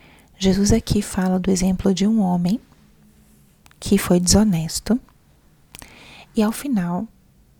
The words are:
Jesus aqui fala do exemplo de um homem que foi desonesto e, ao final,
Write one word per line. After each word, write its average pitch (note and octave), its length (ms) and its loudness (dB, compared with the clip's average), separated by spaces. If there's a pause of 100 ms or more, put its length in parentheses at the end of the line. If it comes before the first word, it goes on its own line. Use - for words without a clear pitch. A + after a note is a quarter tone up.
(360)
Jesus G3 380 2
aqui A3+ 260 0
fala F#3 400 -2
do F#3 120 -2
exemplo F#3 420 0
de F#3+ 140 0
um A3 140 2
homem F3+ 380 0 (1200)
que G3 200 0
foi F3+ 200 2
desonesto F#3 800 0 (1400)
e, A3 60 2
ao G#3+ 100 2
final, G3 560 -4 (520)